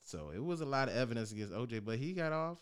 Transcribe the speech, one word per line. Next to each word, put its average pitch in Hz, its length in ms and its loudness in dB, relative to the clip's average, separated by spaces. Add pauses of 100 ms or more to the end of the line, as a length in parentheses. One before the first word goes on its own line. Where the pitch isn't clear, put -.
So 76 280 -6
it 98 100 -4
was 165 180 0
a 151 40 0
lot 135 220 4
of 101 80 0
evidence 113 360 2
against 104 220 -4
O 113 120 0
J, 117 140 -2
but 113 180 0
he 151 160 -2
got 165 180 0
off. 160 300 0